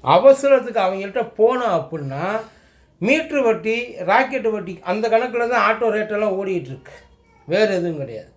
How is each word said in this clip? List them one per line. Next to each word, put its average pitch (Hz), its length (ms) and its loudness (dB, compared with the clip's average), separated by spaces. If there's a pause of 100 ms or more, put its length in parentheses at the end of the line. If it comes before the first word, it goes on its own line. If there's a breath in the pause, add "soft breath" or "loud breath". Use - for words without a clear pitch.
அவசரத்துக்கு 240 760 4
அவங்கள்ட்ட 196 580 -2
போனோம் 233 360 2
அப்படின்னா, 160 640 -4 (640 soft breath)
மீட்ரு 294 420 0
வட்டி, 226 400 -2
ராக்கெட்டு 226 680 -2
வட்டி, 185 300 -8
அந்த 214 280 -2
கணக்குல 233 400 0
தான் 220 260 2
ஆட்டோ 226 100 -2
ரேட்டெல்லாம் 214 520 -2
ஓடிட்டு 190 240 -4
இருக்கு, 135 300 -16 (540)
வேற 202 280 2
எதுவும் 170 240 -2
கிடையாது. 117 400 -12